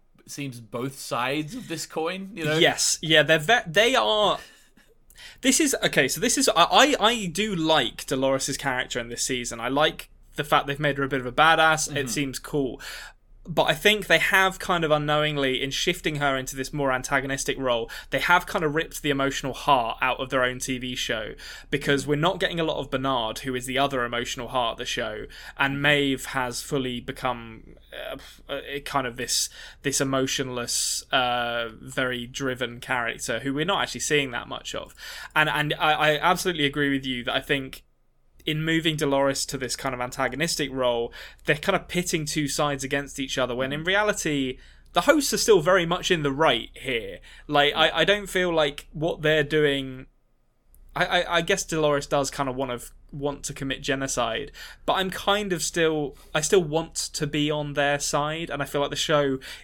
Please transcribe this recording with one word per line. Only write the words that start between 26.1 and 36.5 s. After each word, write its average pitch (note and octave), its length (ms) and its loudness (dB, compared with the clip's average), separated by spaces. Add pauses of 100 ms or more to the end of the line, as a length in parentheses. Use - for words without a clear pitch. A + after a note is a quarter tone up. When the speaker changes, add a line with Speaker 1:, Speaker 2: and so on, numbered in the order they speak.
Speaker 2:
has B2+ 380 -4
fully B2+ 380 -4
become, A#2 760 -8 (360)
uh, - 60 -10 (340)
uh, C#3 100 -6 (260)
kind C3+ 200 -2
of A#2 120 -8
this, - 320 -2 (320)
this C3+ 180 0
emotionless, C3 1120 -2
uh, A#2+ 560 0 (140)
very B2+ 440 -4
driven B2+ 540 -4
character A#2+ 600 -4
who C3+ 120 -2
we're D3+ 140 0
not F3+ 160 0
actually B2 180 -6
seeing C#3+ 300 0
that A#2 180 -8
much - 260 -10
of. - 200 -10 (420)
And, D#3 140 4
and D3+ 280 0
I, D#3 140 4
I D3+ 260 4
absolutely F3 460 2